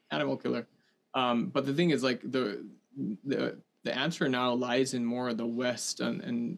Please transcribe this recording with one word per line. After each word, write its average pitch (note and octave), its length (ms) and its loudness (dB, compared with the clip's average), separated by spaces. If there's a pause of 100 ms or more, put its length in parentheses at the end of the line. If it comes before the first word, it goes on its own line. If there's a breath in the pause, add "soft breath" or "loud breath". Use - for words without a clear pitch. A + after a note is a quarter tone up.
(100)
animal C#3+ 280 0
killer"? B2 280 -2 (460)
Um, B2 360 2
but C3+ 180 0
the C#3 80 0
thing E3+ 160 4
is, B2+ 140 2
like, B2+ 180 2
the, B2 420 -2 (600)
the, B2+ 340 -2 (240)
the - 140 -2
answer D3+ 320 0
now B2+ 240 2
lies B2+ 420 2
in A#2+ 100 0
more B2 260 0
of A2+ 80 -2
the A#2 80 -2
West A#2+ 520 -2
and, A#2 220 0
and A#2+ 380 -2